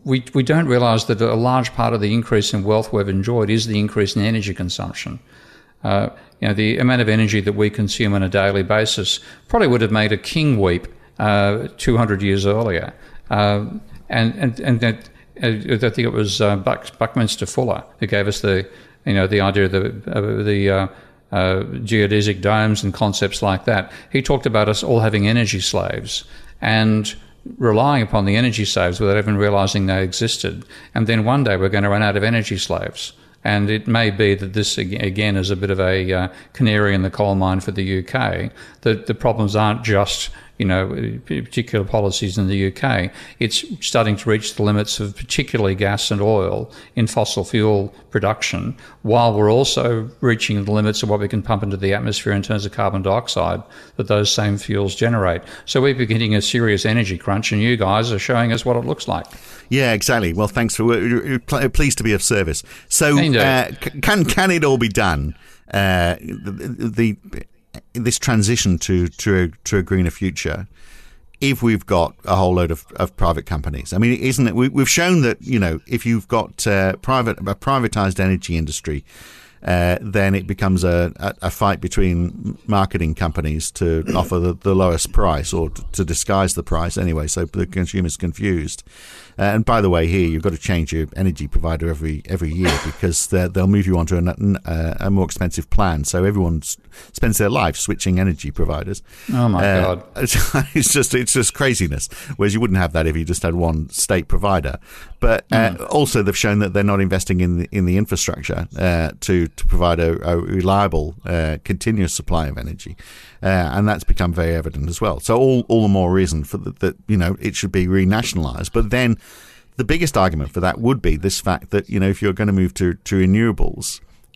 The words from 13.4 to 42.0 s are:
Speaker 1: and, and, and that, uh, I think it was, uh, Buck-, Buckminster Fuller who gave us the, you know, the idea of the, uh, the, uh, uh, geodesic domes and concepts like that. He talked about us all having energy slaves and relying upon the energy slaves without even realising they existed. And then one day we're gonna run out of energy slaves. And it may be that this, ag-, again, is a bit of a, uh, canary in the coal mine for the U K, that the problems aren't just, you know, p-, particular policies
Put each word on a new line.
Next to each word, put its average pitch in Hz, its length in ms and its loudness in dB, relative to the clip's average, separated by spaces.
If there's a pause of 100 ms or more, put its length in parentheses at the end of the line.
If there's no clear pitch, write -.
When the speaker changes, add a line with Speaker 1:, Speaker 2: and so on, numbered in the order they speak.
Speaker 1:
and, 113 260 0
and, 131 260 -2
and 120 180 2
that, 113 300 -2 (340)
uh, 123 40 0
I 110 300 0
think 110 220 0
it 117 140 0
was, 104 280 -2
uh, 101 160 4
Buck-, - 400 -4
Buckminster 113 480 -2
Fuller - 380 -2 (160)
who 110 80 -2
gave 101 200 0
us 101 140 -2
the, 95 260 0 (380)
you 104 80 0
know, 95 140 2
the 101 140 2
idea 98 240 2
of 92 60 0
the, 98 160 0 (200)
uh, 104 360 -2
the, 101 260 2
uh, 95 180 2 (440)
uh, 95 320 0 (200)
geodesic 104 580 2
domes 107 420 2
and 98 100 -2
concepts 101 480 -2
like 95 240 -2
that. 101 260 0 (200)
He 139 100 0
talked 135 240 0
about 107 240 2
us 104 140 0
all 117 160 2
having 104 280 2
energy 110 320 0
slaves - 640 -4 (380)
and 110 520 2 (440)
relying 127 440 4
upon 104 240 0
the 101 100 2
energy 110 300 0
slaves 90 340 0
without 101 180 2
even 104 200 0
realising 101 480 2
they 95 180 0
existed. 92 640 -4 (280)
And 113 140 0
then 110 180 2
one 135 180 2
day 101 140 2
we're 95 120 2
gonna 101 200 2
run 104 140 2
out 101 140 2
of 98 60 0
energy 110 340 0
slaves. - 560 -6 (300)
And 104 260 0
it 107 180 -2
may 113 220 2
be 98 260 4
that 95 180 -6
this, 107 260 -2
ag-, 98 160 -4
again, 104 400 0
is 95 160 0
a 101 40 0
bit 98 140 -2
of 95 100 0
a, 92 320 0
uh, 92 160 0 (260)
canary 107 420 2
in 92 60 2
the 95 100 0
coal 101 240 0
mine 95 240 2
for 101 120 -6
the 98 120 -4
U 95 200 -2
K, 98 460 -4 (320)
that 113 240 0
the 117 80 -2
problems 107 420 0
aren't 107 280 0
just, 101 460 0 (280)
you - 80 -2
know, 101 600 -2
p-, 143 160 -4
particular 117 440 -2
policies 101 520 -2